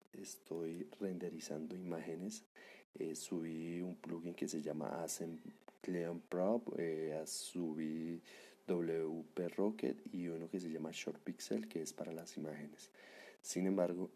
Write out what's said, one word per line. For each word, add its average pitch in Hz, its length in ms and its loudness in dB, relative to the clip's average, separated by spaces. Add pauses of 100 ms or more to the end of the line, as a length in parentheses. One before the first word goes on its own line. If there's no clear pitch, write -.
(140)
estoy 82 760 -4 (100)
renderizando 85 800 -2
imágenes. 87 720 -4 (480)
Eh, 80 200 0
subí 82 680 -2
un 90 140 -2
plugin 85 380 -4
que 80 140 0
se 78 140 0
llama 76 420 0
Ascend 82 340 -2 (440)
Clean 90 360 2
Pro, 101 440 6 (160)
eh, 80 420 2
a-, 78 60 -2
subí 80 960 0 (440)
W 82 580 2 (100)
P 87 140 2
Rocket 107 540 2 (120)
y 87 140 0
uno 82 200 -2
que - 100 0
se 87 120 -2
llama 80 200 0
Short - 320 -4
Pixel, - 460 -2
que 82 140 -2
es 76 100 -4
para - 200 -4
las 82 260 -6
imágenes. 76 520 -6 (520)
Sin 90 240 2
embargo, 90 500 6